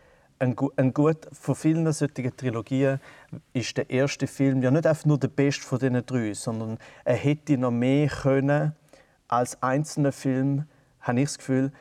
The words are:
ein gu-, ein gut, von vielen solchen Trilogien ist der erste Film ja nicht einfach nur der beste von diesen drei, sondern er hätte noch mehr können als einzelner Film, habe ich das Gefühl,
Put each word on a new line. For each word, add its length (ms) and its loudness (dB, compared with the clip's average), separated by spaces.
ein 160 0
gu-, 200 -2
ein 180 2
gut, 380 0
von 240 -4
vielen 360 2
solchen 460 -4
Trilogien 640 0
ist 240 -4
der 120 -2
erste 380 0
Film 360 0
ja 80 2
nicht 160 2
einfach 180 0
nur 140 4
der 80 0
beste 360 0
von 160 -4
diesen 260 0
drei, 280 -2
sondern 440 -6
er 120 0
hätte 420 0
noch 140 0
mehr 380 2
können 680 0
als 360 -2
einzelner 480 0
Film, 540 -2
habe 200 0
ich 100 2
das 100 -12
Gefühl, 420 0